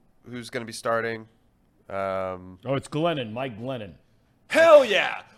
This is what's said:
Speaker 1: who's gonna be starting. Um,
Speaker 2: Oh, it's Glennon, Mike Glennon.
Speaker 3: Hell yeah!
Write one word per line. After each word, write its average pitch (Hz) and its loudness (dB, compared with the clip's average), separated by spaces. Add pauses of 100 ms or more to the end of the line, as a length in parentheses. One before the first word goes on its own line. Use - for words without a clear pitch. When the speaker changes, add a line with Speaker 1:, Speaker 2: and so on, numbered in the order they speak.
(280)
Speaker 1:
who's 120 -12
gonna 120 -6
be 113 -14
starting. 113 -4 (680)
Um, 95 -6
Speaker 2:
Oh, 127 -4
it's - -6
Glennon, 147 -4
Mike 120 -10
Glennon. 117 -10 (560)
Speaker 3:
Hell 311 8
yeah! 147 0 (160)